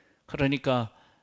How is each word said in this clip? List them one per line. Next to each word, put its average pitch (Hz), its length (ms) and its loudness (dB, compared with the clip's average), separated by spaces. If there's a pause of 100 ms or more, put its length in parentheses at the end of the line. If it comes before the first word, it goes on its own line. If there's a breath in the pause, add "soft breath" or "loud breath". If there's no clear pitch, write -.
(260 soft breath)
그러니까 135 680 0 (300 soft breath)